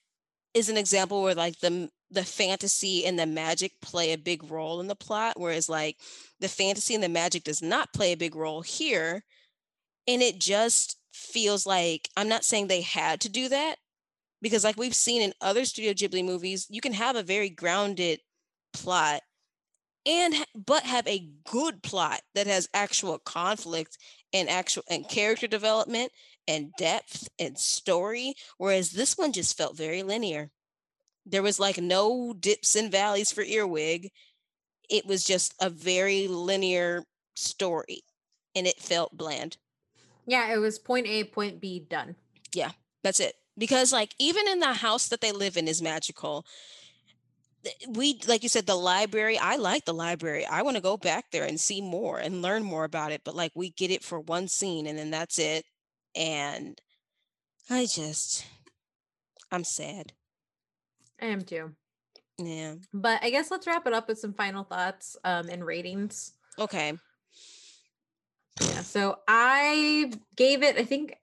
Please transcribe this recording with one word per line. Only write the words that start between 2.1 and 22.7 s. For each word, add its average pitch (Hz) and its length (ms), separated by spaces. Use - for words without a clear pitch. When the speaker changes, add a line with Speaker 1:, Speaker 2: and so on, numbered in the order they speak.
Speaker 1:
the 185 120
fantasy 190 840
and 180 140
the 165 60
magic 160 560
play 165 320
a 160 40
big 156 320
role 160 320
in 185 60
the 202 80
plot, 220 440
whereas, 165 280
like, 156 300
the 190 80
fantasy 202 480
and 214 80
the 175 60
magic 170 340
does 151 180
not 202 320
play 180 200
a 165 40
big 165 180
role 156 260
here. 190 640
And 247 140
it 202 180
just 208 580
feels 208 520
like, 170 500
I'm 214 140
not 220 160
saying 202 220
they 185 140
had 160 400
to 220 80
do 247 200
that, 294 280
because, 214 220
like, 214 140
we've 240 180
seen 240 260
in 196 200
other 196 240
Studio 214 280
Ghibli 185 300
movies, 185 460
you 214 120
can 262 120
have 233 220
a 220 80
very 196 260
grounded 175 720
plot 156 480
and 339 280
ha-, 302 120
but 254 280
have 247 240
a 185 220
good 269 400
plot - 380
that 202 140
has 190 260